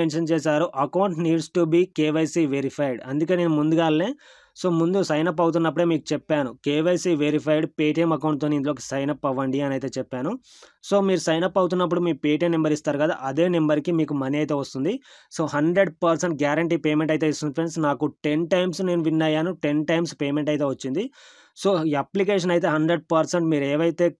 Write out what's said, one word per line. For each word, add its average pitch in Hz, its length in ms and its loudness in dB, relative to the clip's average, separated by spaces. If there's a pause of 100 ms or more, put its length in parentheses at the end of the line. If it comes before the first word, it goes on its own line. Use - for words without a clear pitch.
మెన్షన్ 160 320 0
చేశారు, 156 340 2 (180)
"Account 180 320 0 (100)
needs 160 200 0 (100)
to 175 80 4 (100)
be 175 80 6 (180)
కేవైసీ 156 440 0 (120)
వెరిఫైడ్." 139 440 -4 (120)
అందుకే 156 280 0
నేను 170 200 2
ముందుగానే, 160 480 2 (520)
so, 185 80 -2 (120)
ముందు 175 180 2 (120)
సైన్ 156 200 0
అప్ 165 140 -2
అవుతున్నప్పుడే 165 480 2
మీకు 147 200 -2
చెప్పాను, 143 380 -2 (160)
"కేవైసీ 165 460 0 (100)
వెరిఫైడ్ 151 440 0 (140)
Paytm 156 360 2
అకౌంట్‌తోని 151 420 0
ఇందులోకి 139 320 -4
సైన్ 139 240 -2
అప్ 139 160 -4
అవ్వండి" 135 360 -2
అని 135 100 -2
అయితే 131 220 -6
చెప్పాను. 131 340 -6 (560)
So, 202 80 2 (120)
మీరు 175 200 0
సైన్ 165 200 2
అప్ 190 140 -2
అవుతున్నప్పుడు 175 440 0
మీ 165 80 0 (100)
Paytm 151 320 2
నెంబర్ 156 220 2
ఇస్తారు 143 260 -2
కదా, 165 120 0 (140)
అదే 160 160 2 (100)
నెంబర్‌కి 151 440 0
మీకు 147 220 -2
మనీ 139 200 -2
అయితే 151 200 -2
వస్తుంది. 139 320 -4 (420)
So, 165 80 -2 (120)
హండ్రెడ్ 170 360 2 (140)
పర్సెంట్ 165 380 0
గ్యారంటీ 160 420 2
పేమెంట్ 151 300 2
అయితే 156 180 2
ఇస్తుంది 151 240 -6
ఫ్రెండ్స్. 165 200 -2 (100)
నాకు 143 180 0 (200)
టెన్ 156 280 0
టైమ్స్ 180 340 0
నేను 170 220 0
విన్ 160 180 2
అయ్యాను, 160 240 0 (140)
టెన్ 147 260 0
టైమ్స్ 165 220 -2 (100)
పేమెంట్ 143 300 -2
అయితే 147 180 0
వచ్చింది. 135 320 -6 (580)
So, 190 80 2 (200)
ఈ 143 100 0
అప్లికేషన్ 185 540 0
అయితే 175 200 2
హండ్రెడ్ 156 280 2 (100)
పర్సెంట్ 160 400 2
మీరు 143 200 0
ఏవైతే 165 340 2 (140)